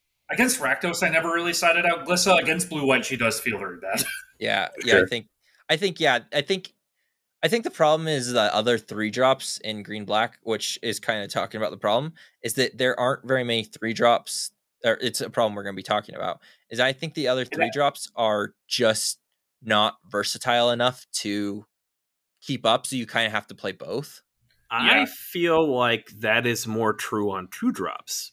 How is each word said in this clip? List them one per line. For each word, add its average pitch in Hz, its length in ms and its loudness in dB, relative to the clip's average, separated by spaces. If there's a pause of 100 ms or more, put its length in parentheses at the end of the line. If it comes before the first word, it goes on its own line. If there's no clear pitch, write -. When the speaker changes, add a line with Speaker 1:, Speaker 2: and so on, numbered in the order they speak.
(300)
Speaker 1:
against - 300 0
Rakdos, 156 460 -2
I 160 40 4
never 165 220 2
really 170 200 0
sided 170 340 2
out 170 200 0
Glissa. 175 340 4
Against 160 300 0
blue-white, 135 340 2
she 131 120 -4
does 113 240 0
feel 107 180 -4
very 90 200 -8
bad. 95 300 -4
<laughs> - 320 -14
Speaker 2:
Yeah, 107 280 0 (160)
yeah, 110 100 4
I 98 40 8
Speaker 3:
Sure. 95 100 4
Speaker 2:
think, 117 200 -6 (420)
I 160 60 4
think, 175 240 -4
yeah, 135 180 4 (140)
I 143 80 0
think, 185 320 -4 (720)
I 160 60 2
think 226 160 2
the - 60 -4
problem 160 380 2
is 127 240 -2
the 107 220 4
other 113 240 2
three 107 320 -4
drops 131 480 2
in 107 260 -8
green-black, 104 580 -2
which - 400 -4
is 110 160 -4
kinda 104 300 -4
talking 98 320 -4
about 98 100 -2
the 95 80 -14
problem, 127 360 0 (280)
is 117 120 -4
that 127 240 0
there 127 200 2
aren't 123 280 0
very 127 180 0
many 117 200 -2
three - 280 -6
drops, - 580 2 (340)
or 113 160 2
it's 120 200 -4
a 117 100 -6
problem 110 240 0
we're 101 80 -8
gonna 98 140 -8
be 95 80 -10
talking - 320 -2
about, - 240 -6 (280)
is 117 120 -6
I 131 120 4
think 147 220 -8
the 143 140 -2
other 127 140 0
Speaker 1:
Yeah. 123 120 -8
Speaker 2:
three 147 180 0
drops 143 440 -2
are 107 380 0 (120)
just - 540 0 (420)
not 107 360 2 (120)
versatile 120 600 0
enough 120 420 0
to 104 520 -4 (800)
keep - 240 -4
up, 117 200 2
so 135 100 -6
you 117 100 -4
kinda 113 240 0
have 107 160 -4
to 101 80 -20
play 98 180 -8
both. 113 500 -10 (480)
Speaker 3:
I 120 300 4
Speaker 1:
Yeah. 277 60 0
Speaker 3:
feel 170 640 2
like 120 360 2 (120)
that 117 260 2
is 117 200 0
more 110 280 0
true 104 360 -2
on 92 180 -6
two - 220 -2
drops, - 640 -8